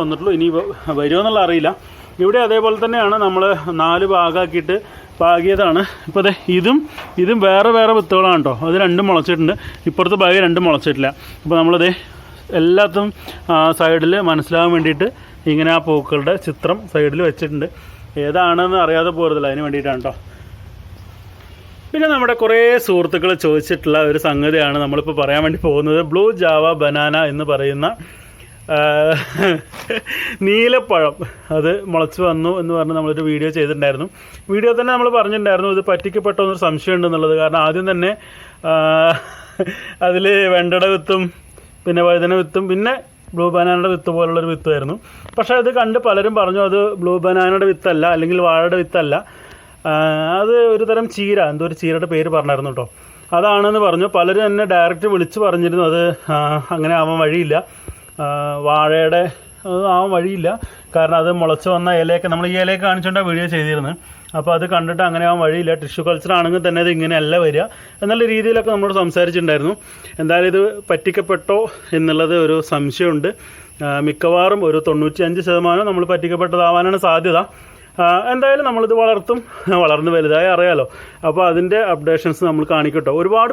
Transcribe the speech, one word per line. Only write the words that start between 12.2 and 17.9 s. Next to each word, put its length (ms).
എല്ലാത്തും, 480
ആ, 40
സൈഡിൽ 340
മനസ്സിലാവാൻ 460
വേണ്ടിയിട്ട് 320
ഇങ്ങനെ 240
ആ 100
പൂക്കളുടെ 480
ചിത്രം 320
സൈഡിൽ 360
വെച്ചിട്ടുണ്ട്. 380